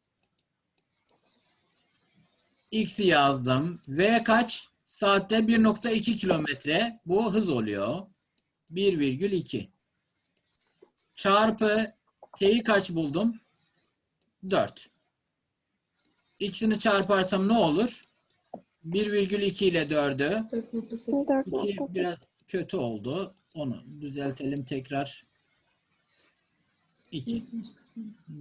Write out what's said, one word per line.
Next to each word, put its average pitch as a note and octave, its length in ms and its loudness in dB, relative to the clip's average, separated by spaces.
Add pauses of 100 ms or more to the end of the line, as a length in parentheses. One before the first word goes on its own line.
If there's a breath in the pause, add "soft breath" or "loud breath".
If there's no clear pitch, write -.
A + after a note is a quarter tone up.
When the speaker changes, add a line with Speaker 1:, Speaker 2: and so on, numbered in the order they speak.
(2750)
Speaker 1:
X'i G#3+ 340 -2
yazdım. C#3 840 2
V G#3 360 4
kaç? A#3 440 2 (180)
Saatte A3+ 640 2
bir A3+ 140 6
nokta A3+ 280 2
iki A3 260 0
kilometre. E3 920 -2
Bu F#3+ 280 2
hız G3+ 160 0
oluyor. A2 560 -2 (640)
Bir F#3 280 0
virgül C#3+ 340 0
iki. D3 380 -4 (1400)
Çarpı G#3+ 800 2 (420)
T'yi A3 260 4
kaç G#3+ 280 2
buldum? E3 500 -2 (1120)
Dört. - 400 -2 (1500)
İkisini G#3+ 400 -2
çarparsam G3 680 2
ne A#3 100 4
olur? F3+ 460 2 (800)
Bir G3+ 280 -2
virgül G3+ 300 0
iki G3 240 0
ile E3 240 2
dördü. D3 640 0
Speaker 2:
Dört A3+ 200 -6
nokta A3+ 240 -8
sekiz. C#4 320 -2
Speaker 3:
Dört C4+ 180 0
Speaker 1:
İki - 100 -6
Speaker 3:
nokta G#3 140 -2
sekiz. G3+ 240 -8
Speaker 1:
biraz F3+ 240 -2 (280)
kötü F3 300 -6
oldu. B2+ 580 -6 (200)
Onu C#3 300 -8 (160)
düzeltelim C#3 640 -6
tekrar. C#3 600 -8 (1900 soft breath)
iki. F3 220 -8
Speaker 2:
İki. A#3 200 -12 (840)